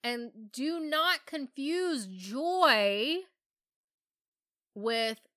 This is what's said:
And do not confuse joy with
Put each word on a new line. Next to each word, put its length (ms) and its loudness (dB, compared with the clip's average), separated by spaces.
And 500 -6
do 280 -2
not 460 0
confuse 800 -2
joy 1120 2
with 440 -2